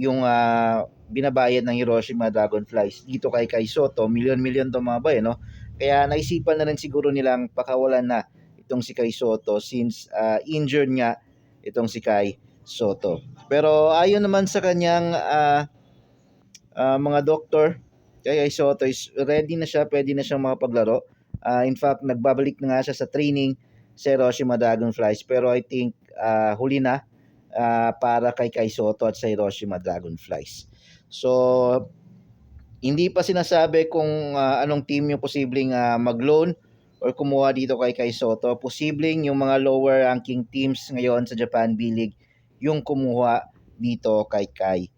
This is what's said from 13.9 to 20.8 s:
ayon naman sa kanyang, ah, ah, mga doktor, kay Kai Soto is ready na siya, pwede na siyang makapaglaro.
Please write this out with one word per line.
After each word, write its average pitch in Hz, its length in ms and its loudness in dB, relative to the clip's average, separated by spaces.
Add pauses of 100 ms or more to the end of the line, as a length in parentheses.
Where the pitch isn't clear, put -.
ayon 196 320 4
naman 196 240 2
sa 190 160 -2
kanyang, 170 480 2
ah, 147 560 2 (1040)
ah, 131 240 2
mga 143 240 0
doktor, 156 640 2 (400)
kay 143 240 2
Kai - 0 -
Soto 139 400 2
is - 240 -6
ready 151 480 -2
na 156 80 -4
siya, 151 240 0
pwede 139 240 0
na 139 80 -2
siyang 135 160 -2
makapaglaro. 123 640 0 (400)